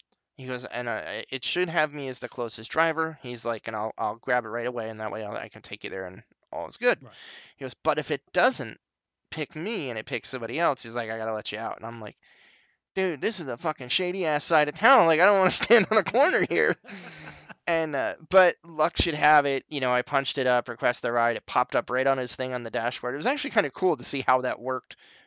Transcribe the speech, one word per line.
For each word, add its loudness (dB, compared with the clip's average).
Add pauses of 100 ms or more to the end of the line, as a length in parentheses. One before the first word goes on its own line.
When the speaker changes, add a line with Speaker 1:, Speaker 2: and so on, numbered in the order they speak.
(380)
Speaker 1:
He -12
goes, -6
"And, -6
uh, -6
it -6
should -2
have 0
me -6
as -6
the -8
closest -6
driver." 0
He's -8
like, -4
"And -4
I'll, -4
I'll -2
grab 0
it -10
right -4
away, -4
and -10
that -4
way -6
I'll, -6
I -10
can -18
take -12
you -8
there, -6
and -14 (280)
all -6
is -14
good." 0
Speaker 2:
Right. -20 (440)
Speaker 1:
He -10
goes, -8
"But 0
if -4
it -2 (120)
doesn't 0 (520)
pick -8
me -4
and -6
it -8
picks -6
somebody -6
else," 0
he's -10
like, -6
"I -6
gotta -4
let -6
you -6
out." -8
And -14
I'm -10
like, -14 (800)
"Dude, -2
this -2
is -8
a -6
fucking -6
shady-ass 0
side 4
of -6
town. 8
Like, 6
I 8
don't 6
wanna 6
<laughs> 2
stand 4
on 4
a 6
corner 4
here." 2
Speaker 2:
<laughs> -16 (120)
Speaker 1:
And, 0
uh, -2 (140)
but 6
luck 0
should 0
have 6
it, 0
you -4
know, 2
I 2
punched -2
it 0
up, 2
request -2
the -2
ride, 2
it -10
popped 0
up -2
right 0
on 2
his -6
thing -6
on -6
the -8
dashboard. -4
It -6
was -6
actually -2
kinda 0
cool 0
to -12
see -4
how 4
that -4
worked -8 (300)